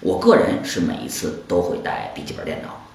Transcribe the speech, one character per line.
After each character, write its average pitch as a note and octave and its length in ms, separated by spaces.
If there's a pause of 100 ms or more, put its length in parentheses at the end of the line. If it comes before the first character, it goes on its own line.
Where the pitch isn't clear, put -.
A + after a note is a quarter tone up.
我 F#3 180
个 A3 160
人 - 280
是 - 160
每 - 240
一 - 40
次 - 400
都 F2+ 120
会 F2 200
带 B1+ 340
笔 - 80
记 D2 160
本 - 80
电 - 160
脑， - 340